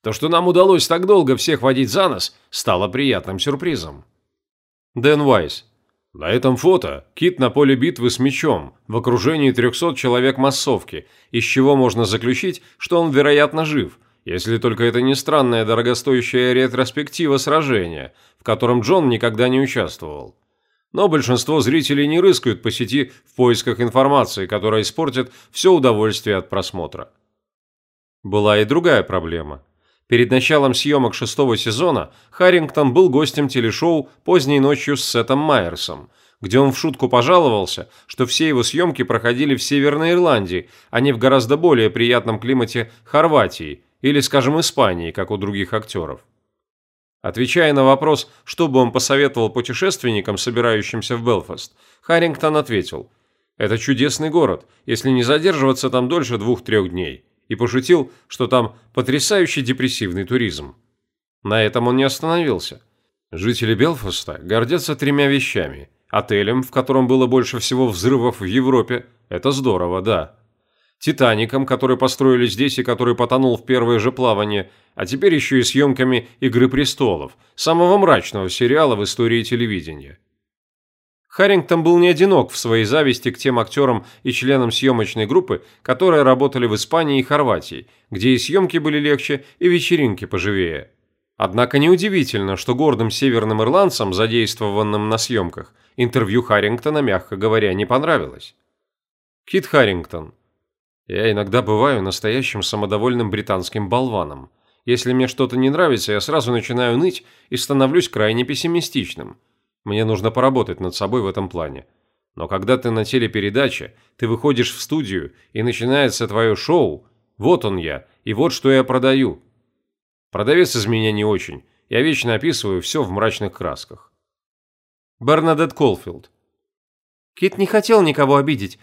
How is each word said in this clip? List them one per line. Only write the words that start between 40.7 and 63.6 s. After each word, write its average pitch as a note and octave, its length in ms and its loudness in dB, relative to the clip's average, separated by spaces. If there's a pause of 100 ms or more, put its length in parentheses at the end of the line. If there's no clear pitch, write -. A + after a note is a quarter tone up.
а E2+ 100 0
не C#3 120 2
в A2+ 60 -4
гораздо B2+ 380 2
более C#3+ 340 4
приятном A#2 500 0
климате A#2+ 500 -2 (140)
Хорватии B2+ 800 0 (180)
или, C#3+ 160 2
скажем, C#3 400 0
Испании, F2 540 -2
как F#2+ 180 -6
у G#2+ 60 -2
других G2+ 380 -6
актёров. D#2+ 480 -8 (1000)
Отвечая C3 500 0
на C#3 120 4
вопрос, C3+ 440 2 (140)
что - 240 -2
бы C3 140 2
он B2+ 100 2
посоветовал C3 580 0
путешественникам, A#2 920 -4
собирающимся A#2 800 -2
в A#2 80 -8
Белфаст, F#2 520 -4 (260)
Харрингтон E3 540 0
ответил: G#2 560 -4 (460)
«Это G#2+ 200 -2
чудесный C#3 500 -2
город, D3 380 0 (200)
если A#2 240 -2
не B2+ 120 2
задерживаться C3+ 640 0
там B2 200 0
дольше B2+ 280 -2
двух-трёх G#2+ 520 -2
дней», E2+ 380 -8 (220)
и A2 80 -4
пошутил, B2+ 560 0 (160)
что - 180 -6
там A#2+ 300 -2 (180)
потрясающий D3 680 0
депрессивный A#2 640 -4
туризм. D#2+ 520 -4 (640)
На G#2+ 220 0
этом A#2 240 0
он B2+ 80 2
не C3+ 80 2
остановился. D3+ 760 -4 (520)
Жители A2 420 -2